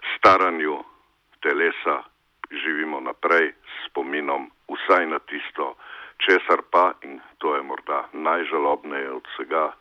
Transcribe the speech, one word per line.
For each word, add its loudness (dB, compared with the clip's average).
staranju 4
telesa, 0
živimo -4
naprej 2
s -16
spominom -4
vsaj 2
na -2
tisto, -8
česar 4
pa, 4
in -16
to -2
je -4
morda -6
najžalobneje -2
od -10
vsega -2